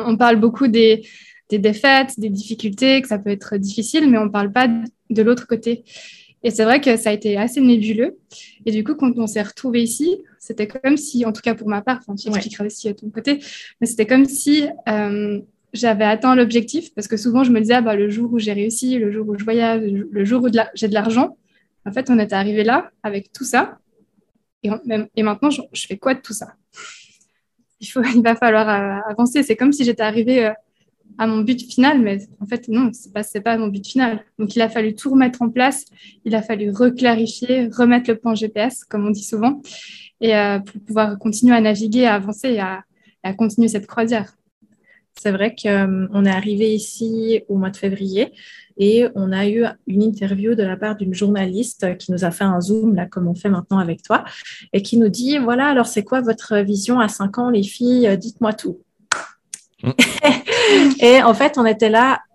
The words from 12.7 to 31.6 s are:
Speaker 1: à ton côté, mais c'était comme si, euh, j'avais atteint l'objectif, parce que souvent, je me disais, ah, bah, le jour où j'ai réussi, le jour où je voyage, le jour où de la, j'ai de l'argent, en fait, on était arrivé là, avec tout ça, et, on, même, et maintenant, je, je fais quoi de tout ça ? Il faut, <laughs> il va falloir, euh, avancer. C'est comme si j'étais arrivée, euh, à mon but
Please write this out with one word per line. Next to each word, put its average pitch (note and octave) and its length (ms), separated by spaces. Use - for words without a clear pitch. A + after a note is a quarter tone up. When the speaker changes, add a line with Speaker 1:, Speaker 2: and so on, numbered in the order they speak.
Speaker 1:
à G#3 60
ton G#3+ 160
côté, C#4 300
mais A#3 60
c'était A3+ 180
comme C4 200
si, C#4+ 400
euh, G#3 520
j'avais A3 320
atteint A3 320
l'objectif, A#3+ 580
parce G#3 140
que A3 100
souvent, A#3+ 260
je B3 80
me A3+ 80
disais, A3 140
ah, B3 80
bah, A3+ 140
le G3+ 120
jour A3+ 240
où A#3+ 60
j'ai G#3+ 160
réussi, A3+ 460
le G#3 120
jour G#3+ 160
où G#3 120
je G3+ 40
voyage, A3+ 380
le G3+ 420
jour A#3+ 200
où B3+ 80
de G#3+ 60
la, A3 180
j'ai A3 120
de G3+ 60
l'argent, A3+ 420
en G3+ 40
fait, C4 200
on A#3 80
était G#3 160
arrivé G#3 280
là, B3+ 280
avec G3+ 320
tout - 100
ça, - 360
et, G#3 80
on, G#3+ 160
même, A3 300
et A3 80
maintenant, G#3+ 260
je, C#4+ 220
je - 160
fais G3 100
quoi C4 160
de B3+ 80
tout - 120
ça ? - 200
Il G#3 80
faut, B3+ 160
<laughs> A#3+ 120
il A#3+ 60
va A3+ 140
falloir, A3 340
euh, G3+ 300
avancer. A#3+ 320
C'est A3+ 140
comme C4 180
si C#4+ 100
j'étais A#3 200
arrivée, A3+ 420
euh, G#3+ 60
à A3 100
mon A3 140
but A#3+ 200